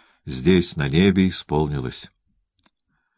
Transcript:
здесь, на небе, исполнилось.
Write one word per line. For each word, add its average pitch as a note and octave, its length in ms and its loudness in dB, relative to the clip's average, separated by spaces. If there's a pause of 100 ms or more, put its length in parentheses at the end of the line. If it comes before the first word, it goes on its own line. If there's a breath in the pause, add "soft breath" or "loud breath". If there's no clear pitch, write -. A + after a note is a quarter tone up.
(260 soft breath)
здесь, D2+ 500 0
на C#2+ 120 -2
небе, F#2 400 2
исполнилось. D2 840 -6 (1080)